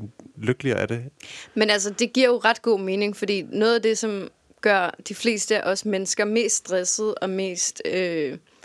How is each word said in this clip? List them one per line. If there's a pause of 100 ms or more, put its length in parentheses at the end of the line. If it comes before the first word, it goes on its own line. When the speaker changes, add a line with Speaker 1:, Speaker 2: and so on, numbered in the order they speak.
(360)
Speaker 1:
lykkeligere
af
det. (520)
Speaker 2:
Men
altså,
det
giver
jo
ret
god
mening,
fordi
noget
af
det,
som (320)
gør (180)
de
fleste
af
os
mennesker
mest
stresset
og
mest...
Øh, (260)